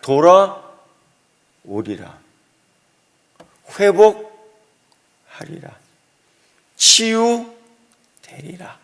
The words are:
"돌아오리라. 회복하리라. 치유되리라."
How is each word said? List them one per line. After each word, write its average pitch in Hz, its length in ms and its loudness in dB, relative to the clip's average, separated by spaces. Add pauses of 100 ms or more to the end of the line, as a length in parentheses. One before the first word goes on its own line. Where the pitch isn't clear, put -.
"돌아오리라. - 2250 -2 (1600)
회복하리라. - 2000 -4 (960)
치유되리라." - 2000 -4